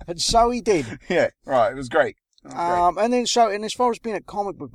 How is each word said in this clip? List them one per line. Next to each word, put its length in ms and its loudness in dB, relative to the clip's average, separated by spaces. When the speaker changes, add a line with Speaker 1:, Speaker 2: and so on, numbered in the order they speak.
Speaker 1:
and 140 -8
so 300 4
he 100 -4
did. 240 2
Speaker 2:
<laughs> 60 -12
Yeah, 200 2
right, 260 2
it 40 -12
was 140 -10
great. 280 0
It 60 -20
was 40 -18
great. 100 -6
Speaker 1:
Um, 360 2
and 140 0
then, 120 0
so, 240 2
and 160 -4
as 80 -8
far 160 0
as 100 -4
being 160 -6
a 60 -8
comic 360 -8
book 180 -12